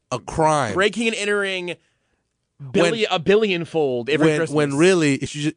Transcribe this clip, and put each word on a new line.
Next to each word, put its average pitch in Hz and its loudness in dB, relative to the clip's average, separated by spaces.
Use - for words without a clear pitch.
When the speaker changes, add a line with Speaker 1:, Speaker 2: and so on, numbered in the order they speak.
Speaker 1:
a 120 -6
crime. 156 0
Speaker 2:
Breaking 208 0
and 220 -2
entering 190 -4
Speaker 1:
When 135 -16
Speaker 2:
billion, 175 2
a 208 0
billion 185 2
fold 127 -2
every 151 4
Speaker 1:
when, 151 2
Speaker 2:
Christmas. 151 -2
Speaker 1:
when 147 0
really, 165 4
it's - -8
your, 147 -4